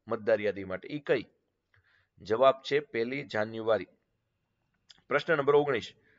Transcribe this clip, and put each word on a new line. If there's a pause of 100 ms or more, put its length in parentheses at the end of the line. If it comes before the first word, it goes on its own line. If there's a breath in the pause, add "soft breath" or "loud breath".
મતદાર
યાદી
માટે,
ઈ
કઈ? (960)
જવાબ (160)
છે
પહેલી
જાન્યુઆરી. (1200)
પ્રશ્ન
નંબર
ઓગણીસ, (260)